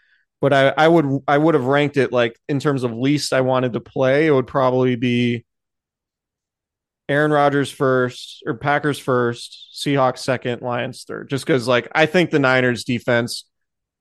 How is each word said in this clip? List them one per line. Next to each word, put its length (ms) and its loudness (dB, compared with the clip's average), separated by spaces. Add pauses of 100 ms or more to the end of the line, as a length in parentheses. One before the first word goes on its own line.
(400)
But 140 2
I, 240 4
I 100 4
would, 400 2
I 100 2
would 160 2
have 120 0
ranked 320 0
it, 160 0
like, 340 0
in 140 -2
terms 220 -2
of 100 -4
least 400 -2
I 80 2
wanted 320 0
to 80 -6
play, 460 0
it 40 4
would 160 2
probably 480 0
be 480 -2 (1700)
Aaron 220 2
Rodgers 400 2
first, 720 -2
or 80 -4
Packers 460 -2
first, 720 -4
Seahawks 460 -2
second, 420 -4
Lions 440 -8
third. 240 -12
Just 160 -6
'cause, 220 0
like, 260 0
I 120 2
think 240 2
the 100 2
Niners 440 2
defense 600 -2 (560)